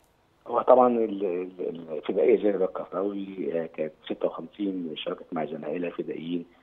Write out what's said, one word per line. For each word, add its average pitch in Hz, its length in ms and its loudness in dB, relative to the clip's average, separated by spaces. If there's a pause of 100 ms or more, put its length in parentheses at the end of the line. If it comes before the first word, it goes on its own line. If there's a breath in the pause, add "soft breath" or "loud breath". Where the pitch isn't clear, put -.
(480)
هو 117 140 2
طبعًا 123 260 8
ال-، 107 380 0
ال-، 90 680 -4
الفدائية 95 520 4
زينب 98 180 2
الكفراوي، 95 920 -4 (120)
آه، - 20 -6
كانت 78 280 -6 (120)
ستة - 220 -4
وخمسين 87 680 -4
شاركت - 340 -8
مع 80 140 -2
زمايلها 78 440 -4
الفدائيين 85 560 -6 (180 soft breath)